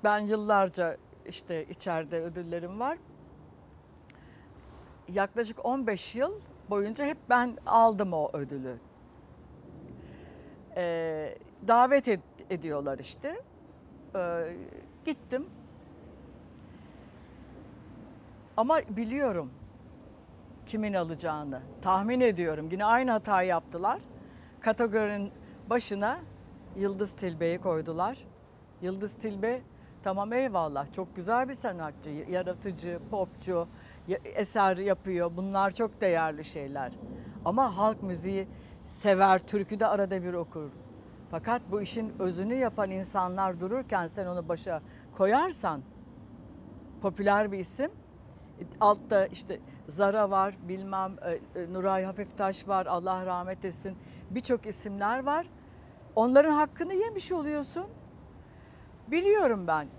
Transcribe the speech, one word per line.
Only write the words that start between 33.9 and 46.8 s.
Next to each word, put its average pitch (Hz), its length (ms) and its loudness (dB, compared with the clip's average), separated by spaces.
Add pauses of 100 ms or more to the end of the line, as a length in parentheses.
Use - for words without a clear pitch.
ya-, 180 180 -2
eser 196 520 2
yapıyor. 185 600 0
Bunlar 196 340 2
çok 214 300 -2
değerli 160 440 2
şeyler. 139 460 -6 (540)
Ama 208 320 2
halk 214 260 2
müziği 190 440 -4 (400)
sever, 190 520 6
türkü 202 400 -2
de 220 80 4
arada 196 360 2
bir 180 100 -4
okur. 160 360 -6 (600)
Fakat 226 300 -2 (100)
bu 208 100 0
işin 220 380 -4
özünü 185 340 -2
yapan 220 380 0
insanlar 185 680 -2
dururken 190 480 -2
sen 190 180 -6
onu 175 240 -6
başa 165 320 -4 (360)
koyarsan, 202 640 2 (1200)